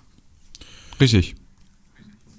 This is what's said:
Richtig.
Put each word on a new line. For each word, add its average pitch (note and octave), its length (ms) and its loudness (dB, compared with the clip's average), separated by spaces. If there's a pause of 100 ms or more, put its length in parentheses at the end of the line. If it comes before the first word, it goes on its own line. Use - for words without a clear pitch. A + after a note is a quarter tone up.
(1000)
Richtig. G#2+ 340 2 (1040)